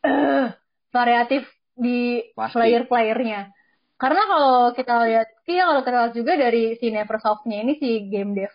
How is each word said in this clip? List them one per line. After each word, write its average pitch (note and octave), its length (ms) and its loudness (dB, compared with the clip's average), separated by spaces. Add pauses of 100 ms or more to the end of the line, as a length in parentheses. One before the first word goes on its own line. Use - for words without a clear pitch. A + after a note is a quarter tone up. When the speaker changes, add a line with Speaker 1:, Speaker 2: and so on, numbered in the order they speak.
Speaker 1:
eh, C#4 480 0 (400)
variatif A#3+ 480 2 (320)
di A#3+ 480 -2 (160)
Speaker 2:
Pasti. A3 160 -8
Speaker 1:
player-playernya. A3+ 960 0 (480)
Karena D#4+ 320 0
kalau B3+ 480 4
kita B3 160 -2 (160)
lihat, A3+ 160 2 (240)
iya, F4+ 160 2
kalau C#4+ 160 2
kita B3 140 -2 (100)
lihat A#3 80 -6
juga A#3+ 240 -2
dari A#3 400 0
si A3+ 160 -2
Neversoft-nya G#3+ 720 -4
ini, C#4+ 160 0
si A3+ 240 -2
game G3+ 320 -4
dev G3 160 -6